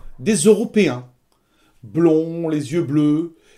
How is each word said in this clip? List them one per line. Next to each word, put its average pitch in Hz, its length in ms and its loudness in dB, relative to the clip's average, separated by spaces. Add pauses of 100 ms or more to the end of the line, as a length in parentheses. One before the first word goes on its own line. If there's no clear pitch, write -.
(200)
des 185 160 0
Européens, 180 760 2 (720)
blonds, 165 680 0
les 147 240 -4
yeux 170 100 -2
bleus, 151 520 0 (220)